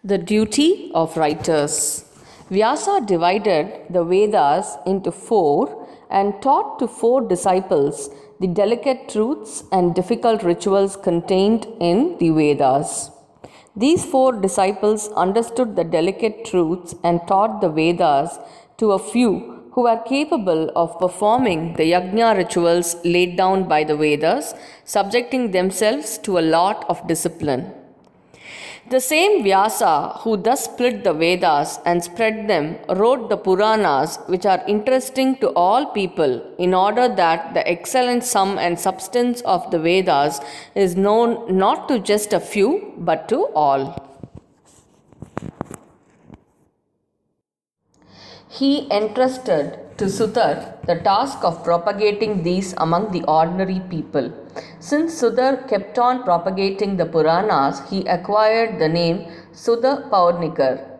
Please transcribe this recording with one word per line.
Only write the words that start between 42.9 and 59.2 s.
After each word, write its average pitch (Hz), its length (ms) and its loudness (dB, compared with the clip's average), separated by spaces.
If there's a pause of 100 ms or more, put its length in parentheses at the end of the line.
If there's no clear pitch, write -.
but 170 320 -2
to 320 240 0
all. 139 420 0 (4000)
He 277 420 0
entrusted 214 840 0 (200)
to 208 80 -2
Sudar - 840 -2
the 175 80 2
task 214 480 0
of 170 200 -2
propagating 202 800 0
these 185 340 -2
among 175 340 0
the 180 140 -4
ordinary 180 540 2 (100)
people. 151 440 -4 (460)
Since 320 420 -2
Sudar 254 480 0
kept 202 300 -2
on 254 240 2
propagating 196 720 -2
the 170 80 0
Puranas, 165 840 2
he 190 180 -4
acquired 214 720 0
the 160 100 2
name 170 420 -2 (220)